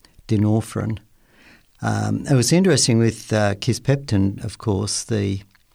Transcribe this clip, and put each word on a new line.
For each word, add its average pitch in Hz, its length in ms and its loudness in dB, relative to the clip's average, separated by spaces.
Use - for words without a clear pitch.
dynorphin. 107 720 0
Um, 107 480 -2
it 143 60 2
was 123 180 2
interesting 160 460 4
with, 113 340 0
uh, 104 220 2
kisspeptin, 107 920 0
of 110 140 -10
course, 104 460 -4
the, 98 380 -2